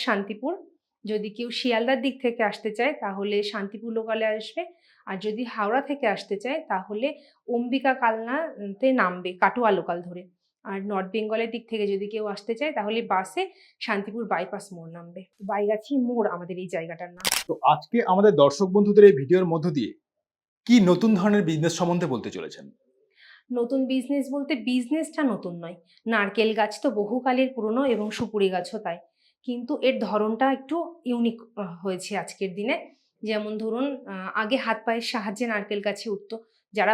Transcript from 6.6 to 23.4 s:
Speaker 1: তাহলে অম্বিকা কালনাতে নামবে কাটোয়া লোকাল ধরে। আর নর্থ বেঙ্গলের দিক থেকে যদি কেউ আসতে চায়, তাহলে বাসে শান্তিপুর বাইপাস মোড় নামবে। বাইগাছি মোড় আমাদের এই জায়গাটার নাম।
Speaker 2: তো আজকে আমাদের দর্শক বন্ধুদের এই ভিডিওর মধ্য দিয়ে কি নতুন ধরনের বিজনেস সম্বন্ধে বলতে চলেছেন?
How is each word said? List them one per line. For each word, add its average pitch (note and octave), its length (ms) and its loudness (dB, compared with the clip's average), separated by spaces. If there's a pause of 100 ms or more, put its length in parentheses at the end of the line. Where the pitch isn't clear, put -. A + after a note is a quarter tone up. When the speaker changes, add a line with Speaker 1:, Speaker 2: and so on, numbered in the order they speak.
Speaker 1:
তাহলে G#3 380 -4 (460)
অম্বিকা B3 380 0 (100)
কালনাতে A3+ 840 -2 (140)
নামবে F3+ 300 0 (120)
কাটোয়া G#3+ 360 2
লোকাল F3 300 -4
ধরে। F3 160 -14 (460)
আর G3 80 -6 (120)
নর্থ F#3+ 240 -4
বেঙ্গলের A3 400 -2
দিক A#3 160 -8
থেকে G#3+ 220 -2
যদি G3 200 -4
কেউ G#3+ 120 -6 (100)
আসতে - 240 -8
চায়, D4 200 -2
তাহলে G#3+ 200 -2 (140)
বাসে F#3+ 300 -2 (420)
শান্তিপুর G#3 380 -4 (100)
বাইপাস F#3+ 320 -4 (100)
মোড় E3 220 -16
নামবে। F3 260 -18 (280)
বাইগাছি G#3+ 420 -2 (160)
মোড় A#3 180 0 (100)
আমাদের F3 260 -10
এই F#3+ 120 -10
জায়গাটার E3+ 420 -8
নাম। F3+ 100 -6 (220)
Speaker 2:
তো E3 40 -2 (200)
আজকে - 240 0 (160)
আমাদের G3+ 200 8 (100)
দর্শক F#3 340 6
বন্ধুদের G#3 320 10
এই F#3+ 120 10
ভিডিওর F3 320 4
মধ্য D#3+ 140 0 (120)
দিয়ে A#2 140 -2 (720)
কি A#3+ 100 8 (140)
নতুন F3+ 280 6
ধরনের G#3 300 4
বিজনেস D#3+ 320 2
সম্বন্ধে F3 340 2
বলতে G#2+ 220 -4
চলেছেন? D#2+ 280 -10 (960)